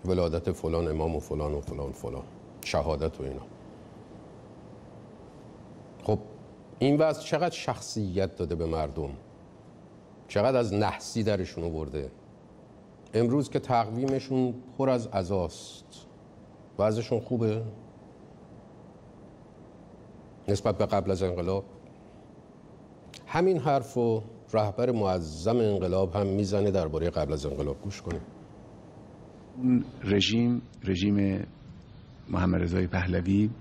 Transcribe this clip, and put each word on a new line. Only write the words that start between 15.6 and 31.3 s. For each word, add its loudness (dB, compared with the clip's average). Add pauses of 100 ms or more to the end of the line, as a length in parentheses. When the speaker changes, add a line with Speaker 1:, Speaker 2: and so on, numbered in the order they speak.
Speaker 1:
وضعشون 2
خوبه 0 (2750)
نسبت 2
به 4
قبل 2
از 2
انقلاب؟ 0 (1600)
همین 2
حرف 0
رو 2 (300)
رهبر 2
معظم 0
انقلاب 2
هم 2
می‌زنه 2
دربارهٔ 0
قبل -2
از -4
انقلاب. -4
گوش -10
کنیم. -6 (1400)
Speaker 2:
اون 4 (200)
رژیم، 4 (220)
رژیم 2 (840)